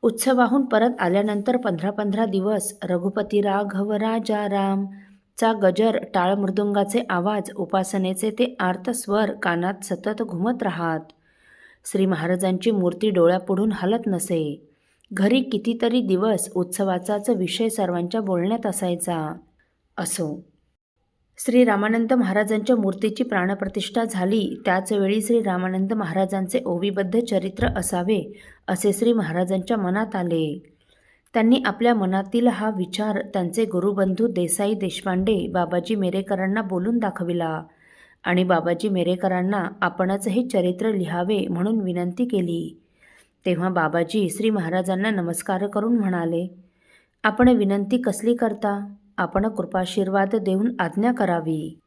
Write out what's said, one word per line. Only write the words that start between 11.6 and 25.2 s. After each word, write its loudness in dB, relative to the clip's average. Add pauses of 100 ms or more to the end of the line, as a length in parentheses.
श्री 2
महाराजांची 2
मूर्ती 2
डोळ्यापुढून 4
हलत 0
नसे. -2 (460)
घरी 4
कितीतरी 0
दिवस 0
उत्सवाचाच -2
विषय 0
सर्वांच्या -2
बोलण्यात 0
असायचा. -2 (640)
असो, -4 (920)
श्री 6
रामानंद 2
महाराजांच्या 2
मूर्तीची 0
प्राणप्रतिष्ठा -2
झाली, -2
त्याच 0
वेळी 2